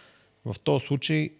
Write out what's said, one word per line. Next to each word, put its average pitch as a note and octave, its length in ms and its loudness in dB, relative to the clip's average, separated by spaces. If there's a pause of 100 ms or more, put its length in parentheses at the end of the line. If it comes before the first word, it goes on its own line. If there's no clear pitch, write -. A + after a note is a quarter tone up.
(440)
В A2 200 -6
този C#3+ 220 2
случай D#3 540 0